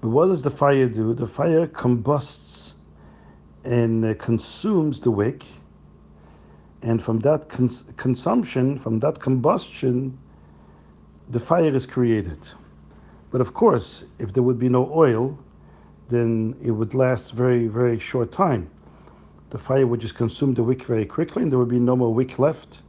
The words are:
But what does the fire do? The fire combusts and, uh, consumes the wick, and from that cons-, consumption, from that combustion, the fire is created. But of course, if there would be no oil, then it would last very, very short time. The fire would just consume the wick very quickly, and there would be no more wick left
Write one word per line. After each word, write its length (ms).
But 80
what 180
does 160
the 80
fire 360
do? 260
The 120
fire 420
combusts 1080
and, 420
uh, 100
consumes 840
the 100
wick, 320
and 180
from 180
that 300
cons-, 340
consumption, 800
from 220
that 200
combustion, 1000
the 100
fire 360
is 100
created. 520
But 100
of 120
course, 520
if 140
there 100
would 160
be 100
no 240
oil, 440
then 540
it 100
would 220
last 400
very, 340
very 320
short 320
time. 380
The 80
fire 300
would 120
just 160
consume 380
the 100
wick 200
very 220
quickly, 380
and 80
there 80
would 100
be 100
no 160
more 180
wick 240
left 520